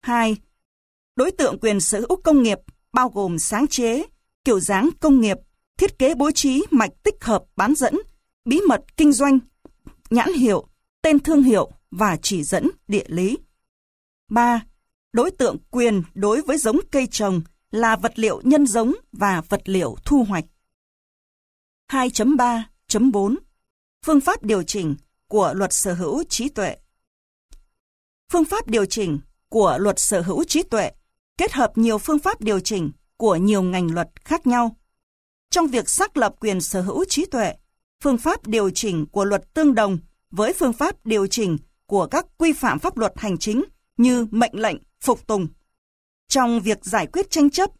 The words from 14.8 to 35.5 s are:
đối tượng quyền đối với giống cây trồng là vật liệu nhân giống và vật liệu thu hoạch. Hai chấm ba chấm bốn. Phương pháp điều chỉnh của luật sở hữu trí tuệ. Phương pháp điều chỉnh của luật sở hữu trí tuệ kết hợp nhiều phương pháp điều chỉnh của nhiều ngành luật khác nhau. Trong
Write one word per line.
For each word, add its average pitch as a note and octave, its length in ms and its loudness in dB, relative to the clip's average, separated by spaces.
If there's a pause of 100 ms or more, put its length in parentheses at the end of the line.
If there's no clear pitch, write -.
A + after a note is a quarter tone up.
đối C#4 180 2
tượng A#3+ 260 -2 (140)
quyền A3+ 320 0 (100)
đối G#3 280 0
với D4+ 160 -2
giống A#3 220 0 (120)
cây C4 200 0
trồng F#3+ 300 -2 (300)
là A3 240 0
vật A3+ 240 -4
liệu G#3+ 240 0
nhân C#4+ 240 6
giống A3+ 260 0 (180)
và F#3 300 -2
vật G3+ 240 -4
liệu F3+ 300 -2 (100)
thu C#4 180 4
hoạch. G3 220 -2 (1400)
Hai C4 220 0
chấm C#4+ 280 2
ba A#3+ 320 0 (180)
chấm A#3 240 2
bốn. G3+ 260 0 (680)
Phương D4+ 160 4
pháp G4 220 -2
điều G3+ 200 0
chỉnh E3 320 -4 (320)
của F#3+ 260 0
luật F#3+ 200 -2
sở F#3 200 -2
hữu F3+ 300 -4
trí B3+ 260 -6
tuệ. F#3+ 280 -6 (1500)
Phương E4 140 2
pháp G#4+ 220 -4
điều A3 180 0
chỉnh F3 340 -4 (300)
của F#3 300 2
luật G3 200 0
sở F#3 220 0
hữu F3+ 220 -2
trí E4+ 200 -2
tuệ G#3 280 -4 (460)
kết - 140 -2
hợp D#4+ 260 -2
nhiều A3+ 200 2
phương D4+ 220 -2
pháp G#4 220 -2
điều G#3 180 -2
chỉnh F3+ 320 -4 (260)
của G#3 180 2
nhiều G3 260 2
ngành F3+ 320 -2
luật E3+ 160 -4 (160)
khác D#4+ 220 -2
nhau. A#3+ 280 0 (760)
Trong E4+ 180 2